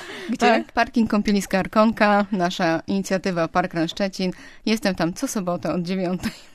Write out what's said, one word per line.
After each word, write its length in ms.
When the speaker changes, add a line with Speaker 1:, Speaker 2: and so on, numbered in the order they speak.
Speaker 1:
Gdzie? 80
Speaker 2:
Tak, 340
parking 400
Kąpieliska 480
Arkonka, 720
nasza 560
inicjatywa 600
Park 260
Run 140
Szczecin. 440
Jestem 300
tam 180
co 140
sobotę 460
od 80
dziewiątej. 500